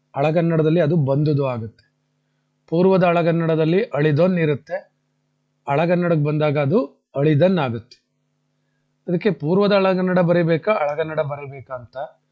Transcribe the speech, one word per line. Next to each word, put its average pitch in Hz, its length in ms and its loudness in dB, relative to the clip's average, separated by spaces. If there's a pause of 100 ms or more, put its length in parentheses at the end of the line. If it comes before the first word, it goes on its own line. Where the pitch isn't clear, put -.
(160)
ಹಳಗನ್ನಡದಲ್ಲಿ 160 640 0
ಅದು 156 160 2
ಬಂದುದು 143 520 0
ಆಗುತ್ತೆ. 113 380 -10 (840)
ಪೂರ್ವದ 185 360 2
ಹಳಗನ್ನಡದಲ್ಲಿ 165 800 2
ಅಳಿದೊನ್ 156 560 0
ಇರುತ್ತೆ, 160 380 -2 (920)
ಹಳಗನ್ನಡಕ್ಕೆ 170 540 0
ಬಂದಾಗ 151 360 0
ಅದು 175 260 0 (300)
ಅಳಿದನ್ 156 440 2
ಆಗುತ್ತೆ. 117 380 -6 (1080)
ಅದಕ್ಕೆ 180 240 -2
ಪೂರ್ವದ 190 400 0
ಹಳಗನ್ನಡ 185 480 2
ಬರೀಬೇಕಾ, 170 540 2
ಹಳಗನ್ನಡ 156 460 -2
ಬರೀಬೇಕಾ 139 560 -8
ಅಂತ 123 220 -18 (340)